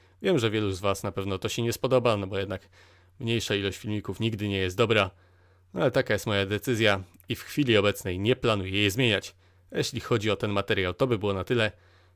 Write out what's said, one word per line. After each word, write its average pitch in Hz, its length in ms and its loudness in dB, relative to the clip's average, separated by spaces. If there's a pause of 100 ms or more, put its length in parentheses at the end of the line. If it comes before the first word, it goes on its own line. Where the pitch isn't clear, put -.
(220)
Wiem, 180 180 2
że 113 100 0
wielu 104 220 0
z 92 80 -6
was 98 240 -2
na 101 80 -4
pewno 98 260 -4
to 104 120 -4
się - 120 -4
nie 117 120 -2
spodoba, 123 440 2
no 98 100 -4
bo 98 100 -6
jednak 98 320 -6 (500)
mniejsza 113 360 -2
ilość 98 220 -2
filmików 104 420 -6
nigdy 107 280 -2
nie 101 100 0
jest 92 200 0
dobra, 107 340 4 (600)
no 185 80 -4
ale 139 100 2
taka 127 220 0
jest 104 140 -2
moja 101 180 2
decyzja 104 580 2 (260)
i 117 60 -2
w - 80 -14
chwili 120 340 2
obecnej 98 420 2
nie 110 160 2
planuję 101 360 0
jej 101 200 2
zmieniać. 110 440 0 (360)
Jeśli 139 280 -4
chodzi 107 320 0
o 98 40 2
ten 104 160 -4
materiał, 98 420 0
to 135 140 0
by 120 100 0
było 101 160 0
na 92 100 -2
tyle. 113 280 0 (440)